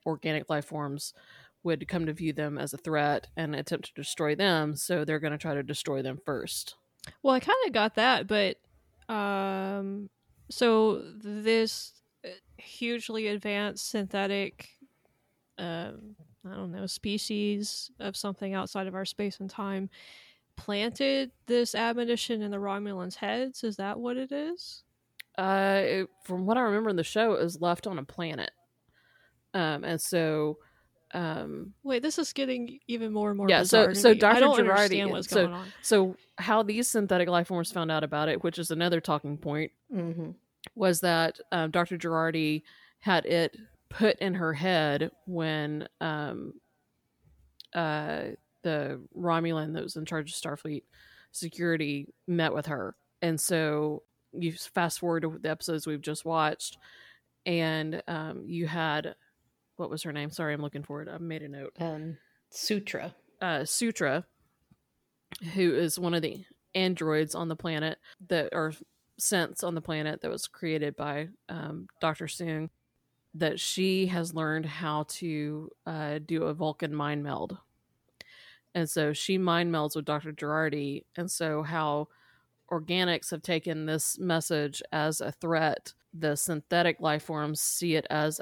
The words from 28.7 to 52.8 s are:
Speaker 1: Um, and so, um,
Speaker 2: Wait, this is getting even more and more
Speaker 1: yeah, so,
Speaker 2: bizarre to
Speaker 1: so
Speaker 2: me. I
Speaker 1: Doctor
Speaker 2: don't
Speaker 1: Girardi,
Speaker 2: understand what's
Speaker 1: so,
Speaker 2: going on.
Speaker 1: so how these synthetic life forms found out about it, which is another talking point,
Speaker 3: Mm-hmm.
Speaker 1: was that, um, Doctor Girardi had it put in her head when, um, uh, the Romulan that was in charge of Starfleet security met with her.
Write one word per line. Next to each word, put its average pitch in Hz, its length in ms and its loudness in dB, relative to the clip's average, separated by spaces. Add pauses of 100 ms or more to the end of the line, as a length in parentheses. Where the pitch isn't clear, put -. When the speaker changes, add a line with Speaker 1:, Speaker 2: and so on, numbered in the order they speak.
Speaker 1:
Um, 156 300 0
and 165 160 -2
so, 156 580 0 (540)
um, 160 680 -6
Speaker 2:
Wait, 254 200 0
this 311 160 0
is 320 140 -2
getting 254 460 -2 (100)
even 226 240 -2
more 208 180 2
and 202 60 0
more 202 120 2
Speaker 1:
yeah, 175 140 8
so, 202 240 8
Speaker 2:
bizarre - 20 8
to 185 60 0
Speaker 1:
so 202 160 10
Speaker 2:
me. 214 40 12
I 214 40 4
Speaker 1:
Doctor 220 220 8
Speaker 2:
don't 269 180 8
Speaker 1:
Girardi, 190 120 6
Speaker 2:
understand 202 400 6
what's 175 180 -4
Speaker 1:
so, 202 140 6
Speaker 2:
going 175 120 2
on. 185 120 -8 (160)
Speaker 1:
so 190 340 6 (220)
how 214 240 6
these 214 260 2
synthetic 185 400 4
life 175 200 4
forms 170 220 -2
found 165 200 0
out 156 140 2
about 151 240 0
it, - 140 0
which 170 160 0
is 165 120 -4
another 170 300 2
talking 147 360 -2
point, 151 360 -4 (220)
Speaker 3:
Mm-hmm. 165 360 -4 (440)
Speaker 1:
was 185 260 2
that, 165 380 2 (140)
um, 165 180 0
Doctor 175 260 0
Girardi 160 680 0 (380)
had 180 260 4
it 170 300 2 (320)
put - 300 4
in 190 160 0
her 165 180 0
head 156 580 2 (160)
when, 156 640 -2 (120)
um, 151 540 -4 (1160)
uh, 156 500 -2 (400)
the 143 380 -2 (160)
Romulan 165 580 0
that 151 100 -6
was - 100 -8
in 160 120 -8
charge 156 240 -4
of - 60 -8
Starfleet 147 460 -6 (480)
security 160 800 -2 (180)
met 165 260 2
with 147 140 -2
her. 135 300 -6 (260)